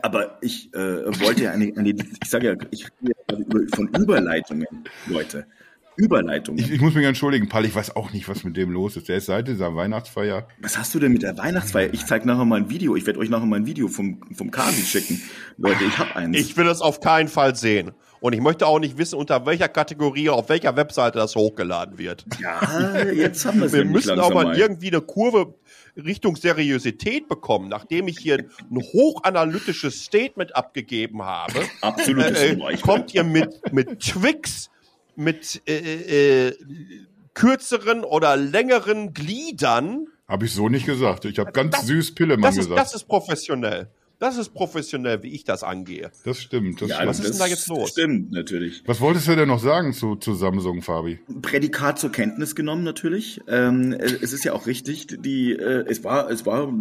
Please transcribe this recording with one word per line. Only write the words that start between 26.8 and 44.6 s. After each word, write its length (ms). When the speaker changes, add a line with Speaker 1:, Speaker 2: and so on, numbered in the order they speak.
Speaker 3:
bekommen, 400
nachdem 380
ich 140
hier 180
ein 380
hochanalytisches 1120
Statement 500
abgegeben 720
habe. 460
Speaker 1:
Absolutes 600
Speaker 3:
Äh, 120
äh, 80
Speaker 1:
Ohr. 100
Ich 120
Speaker 3:
kommt 320
ihr 100
mit, 240
mit 260
Twix, 720
mit, 520
äh, 840
äh, 60
kürzeren 720
oder 320
längeren 800
Gliedern? 920
Speaker 2:
Hab 140
ich 100
so 160
nicht 180
gesagt. 380
Ich 160
hab 120
ganz 240
Speaker 3:
Das, 100
Speaker 2:
süß 280
Pillemann 280
Speaker 3:
das 160
ist, 100
Speaker 2:
gesagt. 120
Speaker 3:
das 140
ist 140
professionell. 800
Das 160
ist 160
professionell, 720